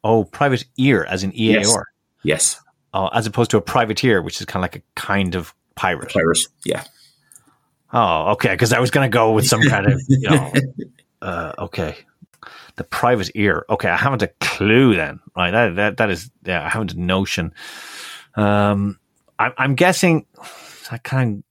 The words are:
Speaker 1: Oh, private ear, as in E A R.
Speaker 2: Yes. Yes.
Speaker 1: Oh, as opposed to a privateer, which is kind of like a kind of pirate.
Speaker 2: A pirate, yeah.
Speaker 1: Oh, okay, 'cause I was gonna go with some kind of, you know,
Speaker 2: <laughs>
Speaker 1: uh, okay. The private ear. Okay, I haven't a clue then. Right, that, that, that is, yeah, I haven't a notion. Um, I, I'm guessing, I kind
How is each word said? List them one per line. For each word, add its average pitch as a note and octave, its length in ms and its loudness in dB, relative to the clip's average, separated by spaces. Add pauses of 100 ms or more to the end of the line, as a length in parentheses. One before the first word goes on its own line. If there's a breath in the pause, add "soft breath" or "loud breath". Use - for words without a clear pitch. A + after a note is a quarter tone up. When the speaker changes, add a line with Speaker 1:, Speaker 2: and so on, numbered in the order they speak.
Speaker 1:
Oh, A2 220 4
private C3+ 400 -2 (120)
ear, B2+ 280 4
as F#2 180 -4
in F#2+ 120 -4
E A2 200 2
A G#2+ 40 4
R. - 20 0
Speaker 2:
Yes. G#2+ 160 2 (460)
Yes. - 360 -2 (360)
Speaker 1:
Oh, F#2+ 120 -2
as A2+ 180 -2
opposed A2+ 260 -2
to A2 60 2
a G2+ 40 4
privateer, A2 600 0
which - 180 -8
is - 60 -12
kind F#2 180 -2
of F2+ 80 -2
like - 40 -18
a - 80 -18 (160)
kind G2 340 0
of F2 220 -6 (200)
pirate. - 360 -2
Speaker 2:
A - 20 -12
pirate, E2 260 2 (240)
yeah. - 200 -4 (1080 soft breath)
Speaker 1:
Oh, F2 420 2
okay, G2 220 0
'cause A2 160 0
I A#2+ 80 2
was B2 120 0
gonna C3+ 180 2
go A2 220 4
with A2 160 2
some A2+ 160 2
kind A2 240 2
of, C3 200 2
you C#3 220 2
know, C#3+ 240 2 (340)
Speaker 2:
<laughs> - 340 -20
Speaker 1:
uh, F#2 360 -8
okay. - 380 -6 (800 loud breath)
The - 80 -10
private A#2+ 500 -2
ear. G2+ 360 0
Okay, G#2+ 200 0
I E2+ 80 0
haven't B2+ 240 0
a F#2+ 60 0 (140)
clue A2 540 4
then. D#2 260 -6 (140)
Right, F2+ 160 0
that, G#2 240 2
that, G2+ 220 -2
that G#2+ 140 0
is, F2+ 180 -6 (160)
yeah, F2 180 -2
I E2 60 -4
haven't G#2 240 -4
a F2 60 -10
notion. F2 540 -2 (840 loud breath)
Um, G2+ 640 0 (400)
I, A#2+ 180 0
I'm C3+ 160 0
guessing, F3 540 2 (640 loud breath)
I A#2+ 80 -10
kind A#2+ 520 -2